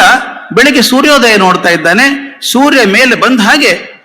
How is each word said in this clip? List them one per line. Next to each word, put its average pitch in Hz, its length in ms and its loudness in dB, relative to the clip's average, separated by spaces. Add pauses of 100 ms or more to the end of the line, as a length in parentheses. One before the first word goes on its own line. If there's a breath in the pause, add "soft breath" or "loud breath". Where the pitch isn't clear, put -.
(520)
ಬೆಳಗ್ಗೆ 262 300 2
ಸೂರ್ಯೋದಯ 262 540 2
ನೋಡ್ತಾ 180 320 0
ಇದ್ದಾನೆ. 185 760 -2
ಸೂರ್ಯ 269 440 0
ಮೇಲೆ 226 300 0
ಬಂದ 220 240 0
ಹಾಗೆ 226 520 -2 (120)